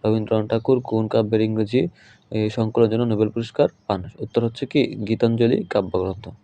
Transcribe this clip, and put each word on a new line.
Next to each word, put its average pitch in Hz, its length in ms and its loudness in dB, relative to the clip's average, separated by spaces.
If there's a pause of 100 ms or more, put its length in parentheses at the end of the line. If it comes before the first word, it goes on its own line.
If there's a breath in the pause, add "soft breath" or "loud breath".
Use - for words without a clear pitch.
রবীন্দ্রনাথ 107 460 0
ঠাকুর 113 300 2
কোন 113 280 -2
কাব্যের 110 340 2
ইংরেজি, 110 400 0 (500 soft breath)
এ, 107 180 0
সংকলনের 110 420 2
জন্য 117 120 0
নোবেল 110 260 0
পুরস্কার 117 380 -2 (200)
পান? 95 140 -2 (180)
উত্তর 113 240 -2
হচ্ছে 113 220 -4
কি 139 160 0 (260)
গীতাঞ্জলি 117 560 2
কাব্যগ্রন্থ। 95 640 -2 (180)